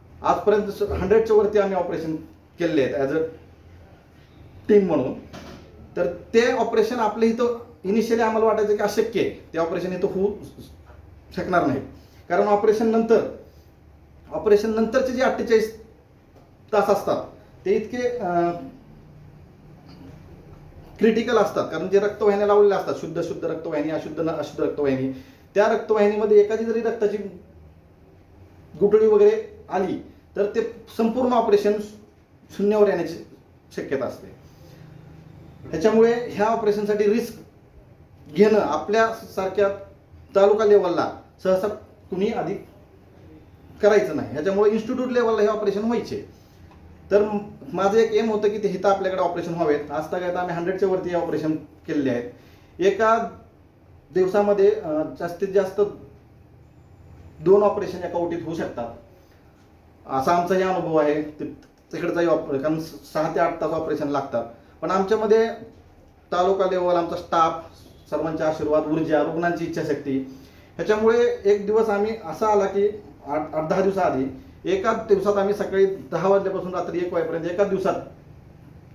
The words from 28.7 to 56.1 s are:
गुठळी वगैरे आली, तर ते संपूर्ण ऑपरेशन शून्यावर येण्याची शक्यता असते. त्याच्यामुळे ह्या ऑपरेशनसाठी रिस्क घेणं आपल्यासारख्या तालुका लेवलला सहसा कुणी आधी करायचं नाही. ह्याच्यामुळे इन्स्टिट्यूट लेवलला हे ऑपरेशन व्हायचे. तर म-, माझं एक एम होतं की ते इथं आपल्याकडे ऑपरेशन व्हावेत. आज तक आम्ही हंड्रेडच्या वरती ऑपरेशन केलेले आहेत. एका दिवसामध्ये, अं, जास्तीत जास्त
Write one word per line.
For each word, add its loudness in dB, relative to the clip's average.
गुठळी 6
वगैरे 4
आली, -2
तर 0
ते -4
संपूर्ण 0
ऑपरेशन 2
शून्यावर 2
येण्याची -4
शक्यता -4
असते. -12
त्याच्यामुळे 2
ह्या 0
ऑपरेशनसाठी 0
रिस्क 0
घेणं 4
आपल्यासारख्या 0
तालुका 6
लेवलला 2
सहसा 0
कुणी -2
आधी -4
करायचं 4
नाही. -6
ह्याच्यामुळे 2
इन्स्टिट्यूट -2
लेवलला 2
हे 4
ऑपरेशन -2
व्हायचे. -4
तर 6
म-, -2
माझं 2
एक 4
एम 0
होतं 2
की -2
ते -2
इथं -2
आपल्याकडे 0
ऑपरेशन -2
व्हावेत. 0
आज -4
तक -4
आम्ही -4
हंड्रेडच्या -2
वरती -2
ऑपरेशन -2
केलेले -4
आहेत. -2
एका 2
दिवसामध्ये, 4
अं, -2
जास्तीत -6
जास्त 0